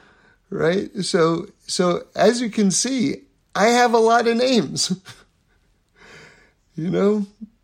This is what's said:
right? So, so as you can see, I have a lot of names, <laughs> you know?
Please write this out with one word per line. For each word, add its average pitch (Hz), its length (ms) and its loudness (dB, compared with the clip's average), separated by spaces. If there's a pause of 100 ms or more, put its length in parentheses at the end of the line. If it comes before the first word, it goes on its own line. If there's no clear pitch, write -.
(500)
right? 170 420 -2 (120)
So, 165 440 -2 (200)
so 180 380 -2 (100)
as 240 260 2
you 233 80 -4
can 202 220 0
see, 240 500 -2 (320)
I 190 140 2
have 240 260 4
a 233 60 4
lot 226 280 2
of 233 80 2
names, 226 640 -2 (880)
<laughs> - 880 -20
you 160 140 -6
know? 202 380 0 (360)